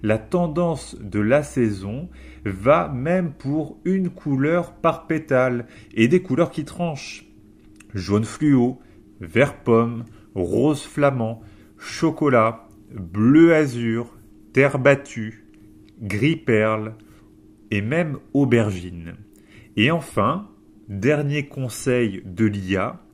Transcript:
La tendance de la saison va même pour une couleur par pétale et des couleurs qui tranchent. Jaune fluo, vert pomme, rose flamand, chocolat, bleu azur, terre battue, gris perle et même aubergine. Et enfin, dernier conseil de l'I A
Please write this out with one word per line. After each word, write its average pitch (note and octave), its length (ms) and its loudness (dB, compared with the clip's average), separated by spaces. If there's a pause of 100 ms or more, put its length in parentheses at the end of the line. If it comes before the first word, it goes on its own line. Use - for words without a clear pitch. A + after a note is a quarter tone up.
La G#2+ 160 0
tendance E3+ 800 -4
de G#2 180 -6
la A#2+ 240 2
saison A2+ 640 -4 (360)
va B2 440 0
même D#3 440 -2
pour C#3+ 520 -6
une F#3 260 -2
couleur D3+ 640 -2
par - 320 -2
pétale B2+ 600 0 (280)
et A2+ 140 4
des F3+ 140 4
couleurs D#3+ 280 0
qui D3+ 140 -8
tranchent. - 640 -10 (680)
Jaune G2+ 300 0
fluo, B2+ 560 2 (400)
vert A2 420 0
pomme, A#2 420 2 (300)
rose G#2 480 0
flamand, A#2+ 580 -2 (380)
chocolat, B2+ 920 0 (260)
bleu A#2 600 6
azur, A#2+ 640 -2 (340)
terre C3+ 260 4
battue, B2+ 680 0 (560)
gris G#2+ 340 0
perle A2 580 0 (760)
et G#2 100 -2
même C#3+ 380 -2 (160)
aubergine. F#2 800 0 (640)
Et A2+ 140 4
enfin, D#3+ 600 -2 (380)
dernier C#3+ 580 -2
conseil B2 800 -4
de F#2+ 180 -2
l'I G2 320 -2
A G2+ 260 -4 (120)